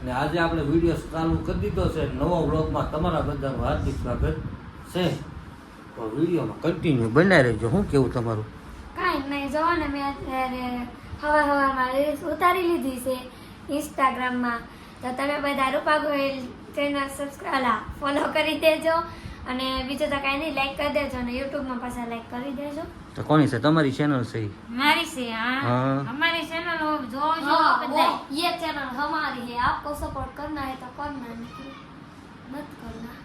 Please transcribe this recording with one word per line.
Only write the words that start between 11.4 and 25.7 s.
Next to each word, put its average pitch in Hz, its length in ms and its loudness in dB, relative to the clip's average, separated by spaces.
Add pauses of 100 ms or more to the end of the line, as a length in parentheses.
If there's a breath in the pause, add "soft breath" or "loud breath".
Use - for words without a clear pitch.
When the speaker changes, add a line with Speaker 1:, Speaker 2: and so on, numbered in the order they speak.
Speaker 2:
હવારમાં 269 480 4
રીલ્સ 285 320 2
ઉતારી 349 380 4
લીધી 269 380 2
છે 254 180 -2 (520 loud breath)
Instagram-માં. 247 880 0 (400 loud breath)
તો 247 180 -6
તમે 285 240 0
બધા 269 300 2
રૂપા 302 280 4
ગોહિલ 277 440 0 (320)
ચેનલ 285 340 0
સબસ્ક્રાઇબ, 285 460 -6
અલા, 240 260 2 (200)
ફોલો 285 200 2 (120)
કરી 311 260 2
દેજો. 320 440 4 (460 loud breath)
અને 262 400 -2
બીજું 285 220 0
તો 285 60 0
કાંઈ 277 220 0
નહીં, 302 160 -2
લાઈક 269 220 0
કરી 294 120 0
દેજો 269 300 0
અને 240 140 -2
YouTube-માં 262 460 -4
પાછા 240 280 -6
લાઈક 233 240 -8
કરી 254 220 -6
દેજો. 285 300 -6 (320)
Speaker 1:
તો - 80 -6
કોની 147 260 6
છે? 123 100 0
તમારી 151 340 4
ચેનલ 143 320 0
છે 113 140 -6
ઈ? 104 120 -2 (180)
Speaker 3:
મારી 294 360 2
છે, 262 260 -6
હા. 240 300 -2
Speaker 1:
હા. 135 500 2